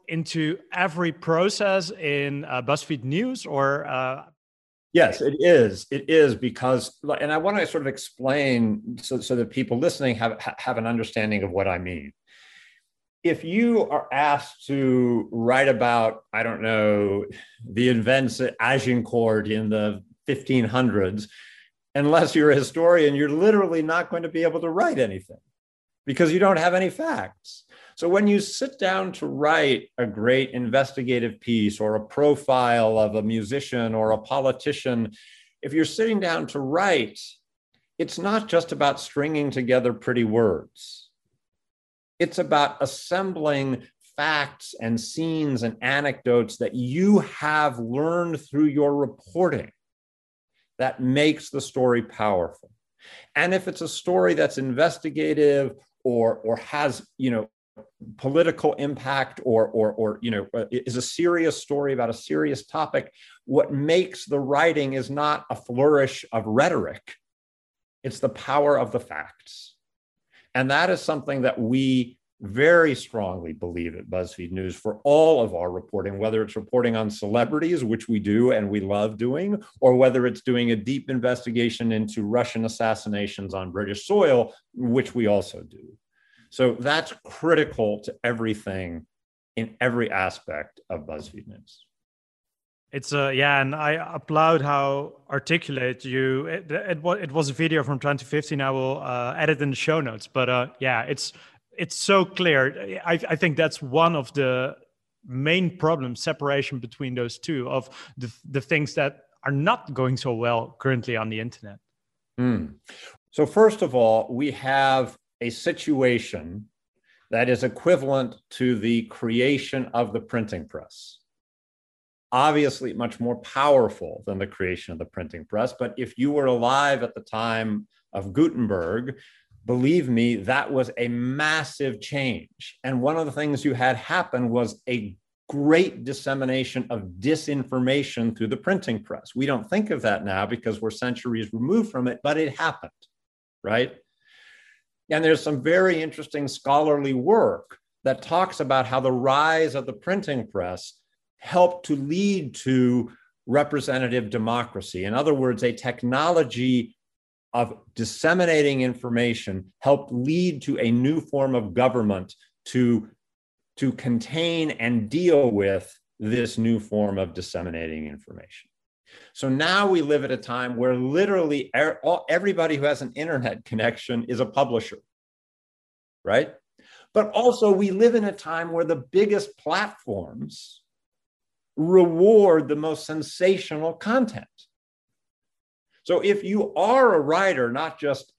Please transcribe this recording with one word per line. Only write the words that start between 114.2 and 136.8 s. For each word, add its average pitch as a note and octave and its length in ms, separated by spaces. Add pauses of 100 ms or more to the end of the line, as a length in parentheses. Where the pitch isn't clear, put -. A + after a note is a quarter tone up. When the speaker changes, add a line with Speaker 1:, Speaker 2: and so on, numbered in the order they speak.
Speaker 2:
we C3+ 180
have C3 640 (240)
a A#2+ 80
situation A#2 1200 (600)
that A#2+ 200
is B2+ 160
equivalent C3+ 680 (160)
to B2 280
the A#2 280
creation B2+ 880
of A#2 200
the A2+ 80
printing G#2+ 440
press. - 540 (1120)
Obviously C#3 640
much A#2+ 260
more A#2+ 180
powerful B2+ 880
than G2 140
the G2 80
creation F2+ 460
of D#2+ 60
the F#2 60
printing E2 380
press, G#2+ 340
but A#2 200
if B2 200
you C3+ 140
were D3 140
alive B2+ 580
at A#2 120
the A#2+ 60
time A2+ 640 (280)
of G2 180
Gutenberg, A2+ 880 (480)
believe C3 420
me, A#2+ 300
that B2 340
was C3 260
a A#2+ 120
massive C#3 920
change. - 840
And C3 180
one D3 160
of D#3+ 80
the C#3+ 60
things D3 340
you C#3 80
had B2+ 240
happen C3 520
was A#2 380
a G#2+ 300 (320)
great D3 560
dissemination C3 840